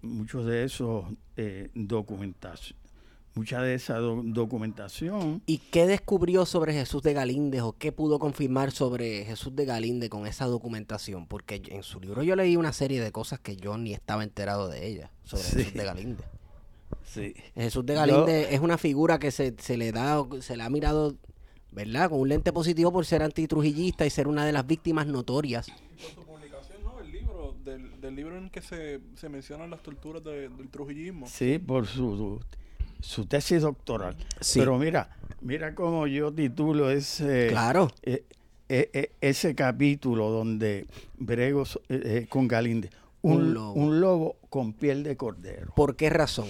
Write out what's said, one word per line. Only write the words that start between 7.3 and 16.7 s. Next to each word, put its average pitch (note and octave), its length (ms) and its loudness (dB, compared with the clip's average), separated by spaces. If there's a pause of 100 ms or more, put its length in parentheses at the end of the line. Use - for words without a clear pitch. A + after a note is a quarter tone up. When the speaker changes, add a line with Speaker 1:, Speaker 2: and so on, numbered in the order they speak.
Speaker 2:
o A2+ 160 -2
qué D3+ 140 -2
pudo D3+ 260 2
confirmar C3+ 540 0
sobre A#2+ 520 -2
Jesús A2+ 300 -10
de C#3+ 120 0
Galíndez A#2+ 440 -2
con G#2 160 -6
esa A#2 200 -4
documentación? G#2+ 840 -6
Porque G2+ 400 -8
en G2 160 -10
su - 160 -14
libro G#2 240 -4
yo F3+ 100 4
leí F#3 220 4
una D#3+ 160 2
serie C3 280 0
de A2 120 -4
cosas A2 260 -6
que G2+ 180 -12
yo G2+ 220 -6
ni A2 160 -6
estaba G#2+ 300 -4
enterado G2+ 440 -4
de C#2+ 200 -8
ellas F2+ 220 -10 (120)
sobre - 220 -6
Speaker 1:
Sí. F2+ 140 0
Speaker 2:
Jesús G2+ 160 -2
de G#2 100 -4
Galíndez. G2 420 -8 (800)